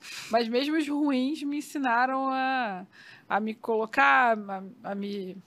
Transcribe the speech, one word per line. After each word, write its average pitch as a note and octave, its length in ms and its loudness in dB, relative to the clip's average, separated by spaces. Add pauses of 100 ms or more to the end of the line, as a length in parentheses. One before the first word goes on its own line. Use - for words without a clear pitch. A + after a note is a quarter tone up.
(320)
mas A#3 160 4
mesmo C#4+ 300 0
os D4 100 0
ruins C#4+ 560 0
me C#4+ 140 -4
ensinaram C4+ 720 0
a, B3+ 560 -2 (420)
a - 120 2
me A3 160 -2
colocar, A#3 840 4
a, G3 540 -10
a G3+ 40 -6
me, G3+ 400 -8 (120)